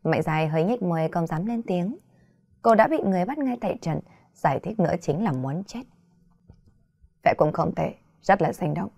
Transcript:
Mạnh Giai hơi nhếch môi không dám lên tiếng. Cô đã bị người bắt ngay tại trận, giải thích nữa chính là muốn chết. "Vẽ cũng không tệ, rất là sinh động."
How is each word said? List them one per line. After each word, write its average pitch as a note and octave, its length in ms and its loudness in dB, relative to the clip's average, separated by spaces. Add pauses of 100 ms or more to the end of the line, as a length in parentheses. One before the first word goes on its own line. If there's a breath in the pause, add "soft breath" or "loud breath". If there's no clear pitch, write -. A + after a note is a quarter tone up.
Mạnh D#3+ 200 2
Giai D#3 260 0
hơi D#3+ 160 2
nhếch A3+ 180 0
môi E3 260 0
không E3 180 -2
dám E3 200 -4
lên A#3 160 -4
tiếng. F#3+ 340 -2 (680 soft breath)
Cô A3+ 120 6
đã G#3+ 120 6
bị D4+ 180 0
người F#3 200 2
bắt C4+ 140 -4
ngay C4 220 -2
tại G#3+ 220 -2
trận, D#3 180 -2 (340 soft breath)
giải C#3 260 0
thích A3 200 -6
nữa E3 200 4
chính D#3 240 -2
là D3+ 80 0
muốn C3+ 320 -4
chết. A#3 180 -12 (1400)
"Vẽ D3+ 120 4
cũng D#3 160 2
không E3 220 -2
tệ, D#3+ 200 -2 (280)
rất - 200 4
là D#3+ 100 0
sinh D#3 220 -4
động." F#3+ 240 -6